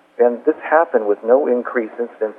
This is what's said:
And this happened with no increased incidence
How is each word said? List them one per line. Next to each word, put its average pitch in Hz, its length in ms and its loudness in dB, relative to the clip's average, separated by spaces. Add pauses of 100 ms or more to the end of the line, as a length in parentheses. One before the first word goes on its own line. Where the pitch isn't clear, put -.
(180)
And 120 260 2
this 156 180 0
happened 151 440 0
with 104 160 0
no 127 240 2
increased 120 540 -4
incidence 110 380 -6